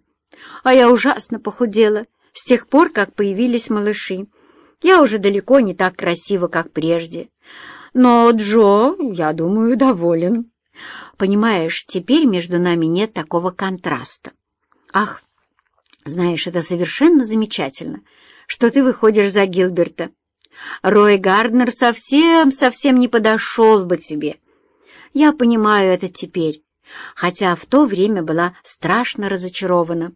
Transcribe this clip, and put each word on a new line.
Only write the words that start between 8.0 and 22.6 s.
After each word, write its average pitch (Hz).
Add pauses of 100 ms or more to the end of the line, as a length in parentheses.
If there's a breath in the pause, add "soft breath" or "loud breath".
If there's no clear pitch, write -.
Джо, 214
я 175
думаю, 214
доволен. 190 (680 loud breath)
Понимаешь, 202
теперь 269
между 175
нами 170
нет 190
такого 175
контраста. 180 (600)
Ах, 202 (800)
знаешь, 170
это 175
совершенно 202
замечательно, 214 (460 soft breath)
что -
ты 269
выходишь 214
за 196
Гилберта. 175 (720 loud breath)
Рой 208
Гарднер 220
совсем, 320
совсем 254